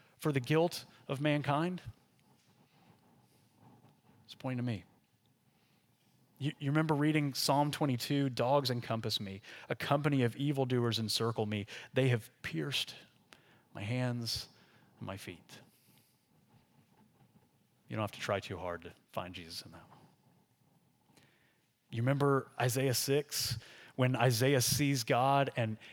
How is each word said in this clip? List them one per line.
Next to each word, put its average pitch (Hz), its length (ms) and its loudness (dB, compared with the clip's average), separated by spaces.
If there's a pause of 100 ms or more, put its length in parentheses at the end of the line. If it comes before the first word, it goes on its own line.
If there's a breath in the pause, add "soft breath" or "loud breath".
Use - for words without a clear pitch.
(180 soft breath)
for 151 140 0
the 135 80 2
guilt 160 460 0 (220 soft breath)
of 135 120 -2
mankind? 147 600 0 (2500)
It's - 100 -20
pointing 127 240 -4
to 123 60 -2
me. 107 200 -2 (1500)
You, 143 200 -2
you 139 120 -2
remember 156 240 4
reading 147 400 2
Psalm 143 360 2
twenty-two, 139 600 0
"Dogs 127 400 2
encompass 117 500 -2
me, 98 200 -8 (280 loud breath)
a 123 80 -2
company 143 460 2
of 117 140 2
evildoers 127 640 0
encircle 113 480 0
me. 104 200 -2 (260 loud breath)
They 131 160 4
have 120 200 0 (140)
pierced - 520 -4 (800 soft breath)
my 98 100 -8
hands 120 640 -4 (500 soft breath)
and 107 80 -12
my 98 100 -8
feet." - 420 -16 (2250)
You 117 100 -8
don't 110 60 0
have 101 100 -2
to - 80 -14
try 101 200 -2
too 92 160 -8
hard 87 260 -6
to 82 80 -16 (220)
find 90 220 -6
Jesus 82 280 -14
in - 80 -18
that 82 180 -20
one. - 100 -20 (1900 soft breath)
You 113 120 -2
remember 139 460 2 (100)
Isaiah 127 360 2
six, - 640 -2 (360 loud breath)
when 127 220 2
Isaiah 123 460 4
sees 139 420 0
God 135 520 2
and, 110 200 -2 (160 loud breath)